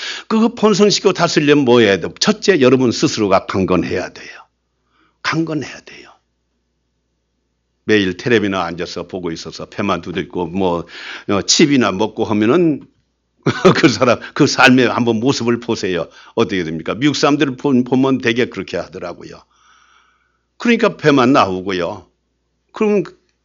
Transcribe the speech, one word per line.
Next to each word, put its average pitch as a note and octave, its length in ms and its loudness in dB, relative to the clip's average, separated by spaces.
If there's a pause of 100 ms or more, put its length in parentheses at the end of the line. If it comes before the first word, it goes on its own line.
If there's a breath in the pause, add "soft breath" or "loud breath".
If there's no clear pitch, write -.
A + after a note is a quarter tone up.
(260 loud breath)
그거 A3+ 300 2
번성시키고 G3+ 560 2
다스리려면 D3 520 2
뭐 A#2+ 160 6
해야 G2 200 4
돼? F#2+ 80 -6 (100)
첫째, G#3 420 0
여러분 B2+ 300 4
스스로가 G#2 560 0
강건해야 F2+ 600 -2
돼요. - 200 -20 (960)
강건해야 D#3 600 -6
돼요. - 260 -20 (1800)
매일 G2+ 320 2
텔레비나 G2+ 480 0
앉아서 E2+ 420 -8
보고 F2 240 -8
있어서 D#2+ 360 -12
배만 G2 360 -6
두들고 F2 440 -8
뭐, E2+ 400 -4 (420 loud breath)
어, G2+ 140 0
칩이나 C3+ 500 2
먹고 G#2+ 320 -4
하면은 B2 580 0 (640)
<laughs> C3+ 360 2
그 E3 80 4
사람, A#2 300 2 (160 loud breath)
그 C#3+ 140 2
삶의 C3 400 4
한번 A2 320 -2
모습을 A#2+ 400 -2
보세요. F#2+ 480 -4 (260 soft breath)
어떻게 G2+ 300 0
됩니까? E2 320 -6
미국 C3+ 180 0
사람들 C#3+ 420 2
보-, B2+ 280 0
보면 C3 340 0
되게 A#2+ 280 0
그렇게 F#2 300 -10
하더라고요. E2+ 640 -12 (1160)
그러니까 A3+ 380 0
배만 C#3 360 4
나오고요. F#2 760 -2 (640)
그럼 G#3 320 0 (400)